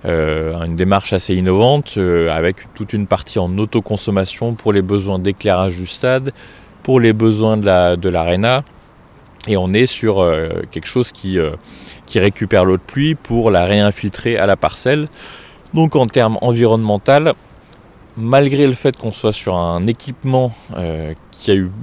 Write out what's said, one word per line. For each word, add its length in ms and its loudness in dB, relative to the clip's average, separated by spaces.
euh, 600 -2
une 100 -4
démarche 380 0
assez 220 -2
innovante, 640 2
euh, 380 0
avec 380 -4
toute 200 -10
une 120 -2
partie 320 -4
en 220 -2
autoconsommation 960 -2
pour 180 -2
les 80 4
besoins 380 -2
d'éclairage 580 -2
du 80 -8
stade, 480 -4
pour 180 2
les 140 6
besoins 420 2
de 120 0
la, 300 4
de 120 -2
l'aréna, 540 0
et 100 0
on 180 0
est 100 6
sur, 360 0
euh, 280 2
quelque 160 -12
chose 240 -2
qui, 260 -6
euh, 140 0
qui 120 -2
récupère 460 2
l'eau 120 4
de 40 -6
pluie 320 -2
pour 380 0
la 140 4
réinfiltrer 720 0
à 100 2
la 100 2
parcelle. 500 -2
Donc 200 2
en 120 4
termes 340 0
environnemental, 920 2
malgré 520 2
le 60 2
fait 220 -2
qu'on 160 -8
soit 220 -2
sur 240 -4
un 300 -2
équipement, 640 -2
euh, 380 -6
qui 180 -6
a 60 6
eu 160 -2